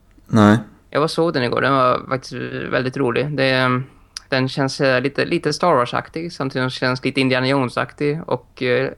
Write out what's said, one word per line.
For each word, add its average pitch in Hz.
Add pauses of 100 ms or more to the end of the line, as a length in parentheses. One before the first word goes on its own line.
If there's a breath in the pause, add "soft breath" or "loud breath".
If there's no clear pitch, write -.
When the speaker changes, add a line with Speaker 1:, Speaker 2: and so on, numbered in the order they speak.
(260)
Speaker 1:
Nej. 107 (320)
Speaker 2:
Jag 139
var 156
såg 165
den 139
igår. 120
Den 131
var 127
faktiskt 127 (400)
väldigt 131
rolig. 135
Det, 135
ehm, 131 (440 soft breath)
den 131
känns, 135
eh, 131
lite, 131
lite 165
Star 175
Wars-aktig, 127
samtidigt 135
som 135
den 127
känns 127
lite 131
Indiana 127
Jones-aktig 139
och, -
eh, 127